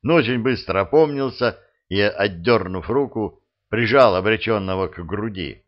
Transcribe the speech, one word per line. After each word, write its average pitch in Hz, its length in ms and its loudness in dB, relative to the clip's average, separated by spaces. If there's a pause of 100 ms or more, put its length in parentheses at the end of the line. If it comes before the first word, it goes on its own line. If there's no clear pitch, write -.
но 156 140 2
очень 123 260 2
быстро 104 400 -2
опомнился 135 760 0 (300)
и, 95 120 0
отдернув 95 880 0
руку, 117 540 -4 (260)
прижал 113 460 4
обреченного 95 720 -2
к 85 180 -12
груди. 92 640 -8